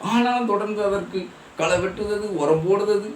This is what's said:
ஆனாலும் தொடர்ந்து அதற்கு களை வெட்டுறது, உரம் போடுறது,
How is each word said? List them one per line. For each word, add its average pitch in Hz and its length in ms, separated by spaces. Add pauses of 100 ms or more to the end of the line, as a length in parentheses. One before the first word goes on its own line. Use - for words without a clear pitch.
ஆனாலும் 240 440
தொடர்ந்து 208 380
அதற்கு 190 440 (280)
களை 170 220
வெட்டுறது, 208 500
உரம் 160 420
போடுறது, 208 460